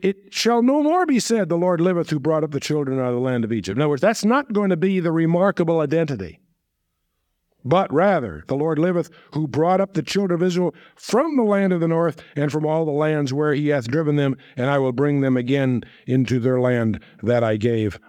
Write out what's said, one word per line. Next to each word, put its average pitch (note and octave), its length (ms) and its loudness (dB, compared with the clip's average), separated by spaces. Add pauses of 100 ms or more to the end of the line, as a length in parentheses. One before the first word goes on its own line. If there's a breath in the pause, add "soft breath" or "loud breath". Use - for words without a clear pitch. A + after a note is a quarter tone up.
it G3 320 -4
shall A#3 300 0
no C#4 180 2
more E4+ 240 2
be C4+ 140 2
said, G3+ 300 -2
The E3+ 80 0
Lord F3 240 0
liveth, E3+ 280 0
who D#3 100 0
brought D#3 240 0
up D3+ 80 -6
the C#3+ 80 -4
children C3+ 400 -2
out B2 100 -2
of B2 60 -2
the A#2+ 40 -2
land B2+ 240 0
of A2 100 -2
Egypt." G2 240 -4
In C#3 40 0
other D3+ 80 2
words, C3+ 120 -2
that's G#3 240 0
not B3 280 0
going G3 180 0
to F3 60 2
be F#3 220 0
the E3+ 120 -2
remarkable E3 680 2
identity. C#3+ 600 -2 (1300)
But E3+ 260 0
rather, C3+ 560 0
"The C3+ 80 -2
Lord D3+ 240 -2
liveth, F3 300 0 (240 loud breath)
who D#3 120 -2
brought D#3+ 360 2
up G3 120 -2
the E3 80 -2
children F3+ 380 -2
of F#3 80 2
Israel F3+ 260 0 (220 loud breath)
from D4+ 400 0
the B3 80 2
land G3 300 2
of E3+ 80 0
the E3 80 0
north E3 340 -2 (100)
and C#3+ 200 -2
from D3+ 120 -2
all D#3 200 0
the D3+ 60 -2
lands D3 420 0
where D3+ 200 0
he D3 140 0
hath C3+ 220 0
driven D3 260 0
them, C#3 220 0 (180 loud breath)
and B2+ 140 -2
I C#3+ 80 2
will C3 160 0
bring C#3+ 260 0
them C3+ 160 2
again B2+ 480 0 (240 loud breath)
into B2+ 320 2
their B2+ 220 0
land A#2+ 400 0 (200 loud breath)
that A#2 220 2
I A2 140 0
gave A2 520 -2